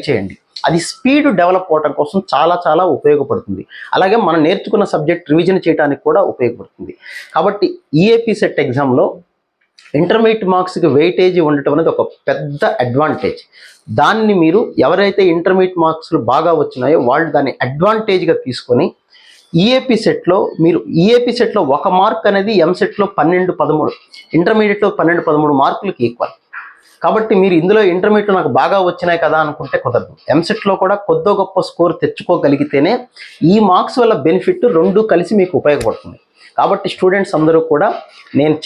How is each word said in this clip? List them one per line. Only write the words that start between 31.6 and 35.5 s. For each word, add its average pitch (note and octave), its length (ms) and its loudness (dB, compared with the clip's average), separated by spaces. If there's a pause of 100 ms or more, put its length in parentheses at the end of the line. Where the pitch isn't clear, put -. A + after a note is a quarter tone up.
స్కోర్ E3+ 240 0 (100)
తెచ్చుకోగలిగితేనే D3 880 0 (600)
ఈ - 20 4 (160)
మార్క్స్ G#3 320 0
వల్ల A3+ 120 2 (120)
బెనిఫిట్ F3+ 380 0 (140)
రెండు F#3+ 220 2 (120)
కలిసి F3 280 0
మీకు F3+ 200 0